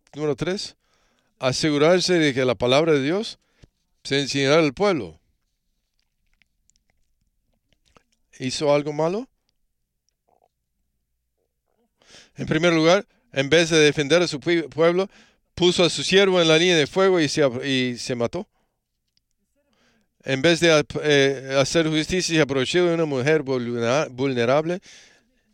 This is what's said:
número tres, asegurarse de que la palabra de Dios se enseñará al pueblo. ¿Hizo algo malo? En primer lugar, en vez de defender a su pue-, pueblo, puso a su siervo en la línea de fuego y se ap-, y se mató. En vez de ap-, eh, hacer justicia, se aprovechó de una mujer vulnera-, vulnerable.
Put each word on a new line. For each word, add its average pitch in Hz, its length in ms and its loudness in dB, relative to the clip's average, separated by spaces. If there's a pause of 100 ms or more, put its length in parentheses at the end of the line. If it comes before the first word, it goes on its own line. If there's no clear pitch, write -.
(140)
número 147 220 -4
tres, 180 400 -8 (640)
asegurarse 156 760 0
de 151 200 2
que 131 120 -2
la 123 80 0
palabra 139 400 2
de 139 80 2
Dios 180 380 -6 (640)
se 139 160 -4
enseñará 139 400 0
al 147 140 0
pueblo. 143 460 -2 (3250)
¿Hizo 143 360 -2
algo 147 200 -2
malo? 175 340 -4 (3000)
En - 100 -10
primer 165 260 0
lugar, 165 360 2 (240)
en 135 180 -4
vez 165 220 2
de 160 80 4
defender 147 420 2
a 165 60 0
su 147 120 -8
pue-, 165 300 -2
pueblo, 175 400 0 (460)
puso 175 280 2
a 156 60 2
su 143 140 -6
siervo 190 360 2
en 165 80 2
la 160 100 4
línea 175 200 2
de 143 80 2
fuego 190 340 0
y 151 80 0
se 156 140 -2
ap-, 131 240 -2
y 127 320 -2
se - 160 -8
mató. 120 340 -6 (1800)
En 135 200 -4
vez 165 160 2
de 165 120 4
ap-, 147 300 0
eh, 139 580 0
hacer 156 300 0
justicia, 165 460 -2
se 156 60 4
aprovechó 139 440 0
de 170 80 0
una 165 120 0
mujer 143 360 0
vulnera-, 123 680 -2
vulnerable. 135 720 -2 (720)